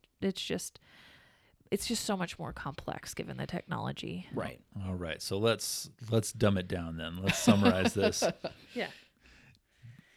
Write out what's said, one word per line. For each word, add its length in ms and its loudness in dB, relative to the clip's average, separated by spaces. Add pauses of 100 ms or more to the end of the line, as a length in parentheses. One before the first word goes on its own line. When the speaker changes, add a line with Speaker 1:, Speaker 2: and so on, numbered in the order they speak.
(220)
Speaker 1:
it's 200 0
just, 380 -6 (920)
it's 160 0
just 180 -2
so 120 0
much 240 -4
more 120 -8
complex 600 -8
given 220 -8
the 100 -6
technology. 880 -6
Speaker 2:
Right. 280 -6 (260)
Speaker 3:
All 80 -2
right, 280 -4
so 160 -2
let's, 520 0 (200)
let's 220 2
dumb 260 4
it 80 -2
down 300 -4
then. 260 -6
Let's 160 2
summarize 560 6
this. 300 2 (240)
Speaker 1:
<laughs> 260 -16
Yeah. 140 -2 (1300)